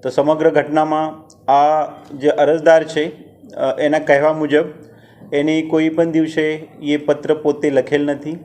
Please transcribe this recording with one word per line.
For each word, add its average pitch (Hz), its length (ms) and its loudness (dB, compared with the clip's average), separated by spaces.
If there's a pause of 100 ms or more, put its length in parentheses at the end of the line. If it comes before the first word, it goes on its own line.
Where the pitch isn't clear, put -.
તો 131 60 -4
સમગ્ર 156 400 2
ઘટનામાં 156 800 -2 (220)
આ 147 340 4 (280)
જે 143 160 0
અરજદાર 160 540 4
છે, 156 280 -4 (440)
અ, 131 240 -4
એના 151 200 2
કહેવા 147 340 2
મુજબ 156 320 0 (680)
એની 156 280 0
કોઈ 160 280 0
પણ 165 220 -2
દિવસે 160 560 -2 (140)
એ 147 160 -2
પત્ર 147 360 -2
પોતે 151 360 -2
લખેલ 139 360 0
નથી 147 400 -6